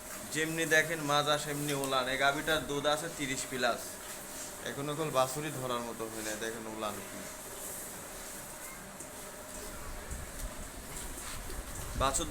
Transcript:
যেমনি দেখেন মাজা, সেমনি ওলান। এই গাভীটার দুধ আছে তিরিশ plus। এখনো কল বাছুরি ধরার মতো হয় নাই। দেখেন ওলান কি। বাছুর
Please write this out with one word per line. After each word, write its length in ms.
যেমনি 320
দেখেন 360
মাজা, 380
সেমনি 360
ওলান। 340
এই 100
গাভীটার 480
দুধ 200
আছে 220
তিরিশ 320
plus। 300
এখনো 260
কল 160
বাছুরি 400
ধরার 280
মতো 220
হয় 160
নাই। 180
দেখেন 200
ওলান 200
কি। 100
বাছুর 300